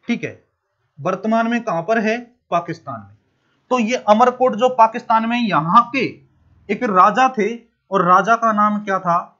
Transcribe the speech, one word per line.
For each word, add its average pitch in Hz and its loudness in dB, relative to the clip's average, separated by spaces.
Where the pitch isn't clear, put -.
ठीक 233 -4
है, 110 -12
वर्तमान 202 -2
में 233 -2
कहां 165 -4
पर 220 0
है? 220 -2
पाकिस्तान 156 -6
में। 101 -20
तो 247 0
ये 233 -2
अमरकोट 247 2
जो 240 0
पाकिस्तान 226 0
में 240 -2
यहाँ 196 2
के 254 0
एक 226 -4
राजा 208 4
थे, 226 -2
और 190 0
राजा 190 4
का 226 0
नाम 208 0
क्या 196 -4
था? 180 -4